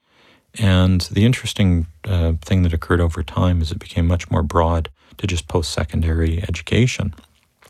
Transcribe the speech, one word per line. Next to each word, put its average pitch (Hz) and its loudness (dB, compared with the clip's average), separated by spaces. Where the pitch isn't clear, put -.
And 92 4
the 101 4
interesting, 90 0
uh, 85 0
thing 92 0
that 82 2
occurred 85 0
over 82 -2
time 87 0
is 80 -2
it 92 -6
became - -2
much 87 0
more 85 0
broad 82 0
to - -6
just 90 -4
post-secondary 82 -2
education. - 0